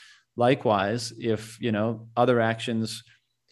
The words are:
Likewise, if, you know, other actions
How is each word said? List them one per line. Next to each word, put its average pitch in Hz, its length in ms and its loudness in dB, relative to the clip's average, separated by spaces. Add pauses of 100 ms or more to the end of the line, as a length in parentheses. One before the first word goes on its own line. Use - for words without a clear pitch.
(380)
Likewise, 117 800 2
if, - 440 -4
you 120 100 -2
know, 110 460 -2
other 123 240 4
actions 113 640 -4 (480)